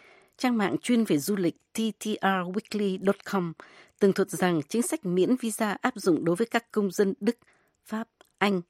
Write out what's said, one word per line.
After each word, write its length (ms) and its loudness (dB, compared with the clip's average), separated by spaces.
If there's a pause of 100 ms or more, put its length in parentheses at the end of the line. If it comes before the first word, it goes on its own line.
(380)
Trang 200 0
mạng 240 0
chuyên 220 2
về 140 2
du 180 -2
lịch 200 0 (180)
T 40 -8 (220)
T 40 -14
R 220 -4
weekly 800 -2
dot 100 4 (100)
com 280 -2 (460)
tường 140 6
thuật 160 0
rằng 400 0
chính 120 0
sách 240 -4
miễn 300 2
visa 460 -4
áp 140 0
dụng 300 2
đối 100 2
với 120 0
các 240 -4
công 200 0
dân 280 2
Đức, 180 0 (480)
Pháp, 220 -10 (300)
Anh, 320 0